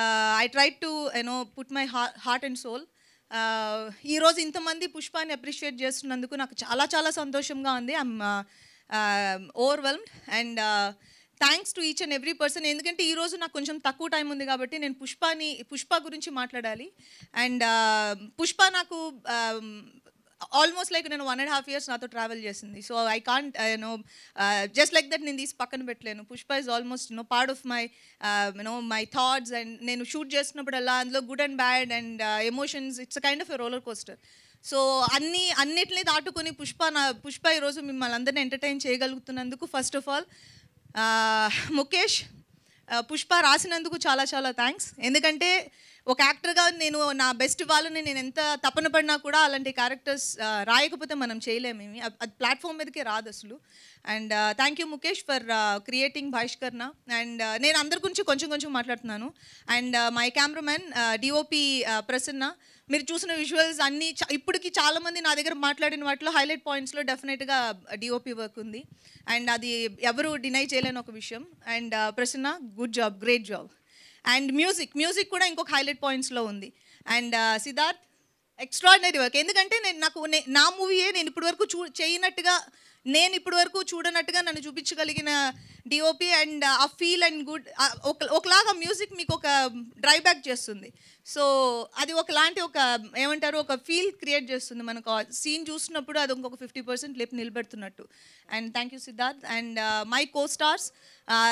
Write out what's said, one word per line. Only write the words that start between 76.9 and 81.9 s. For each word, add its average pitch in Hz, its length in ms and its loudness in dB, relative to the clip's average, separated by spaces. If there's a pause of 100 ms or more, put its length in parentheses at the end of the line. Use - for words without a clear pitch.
And, 240 160 -2 (120)
uh, 220 120 4 (100)
సిద్ధార్థ్, 302 360 0 (640)
ఎక్స్ట్రాడినరీ 359 580 6
వర్క్. 247 200 0
ఎందుకంటే 392 420 2
నేను 349 200 -2
నాకు 311 140 -4 (140)
నే-, 311 120 2 (140)
నా 302 60 8 (120)
మూవీయే 381 400 2
నేను 330 140 0
ఇప్పటి 339 180 -2
వరకు 349 240 0
చూ-, 339 260 -8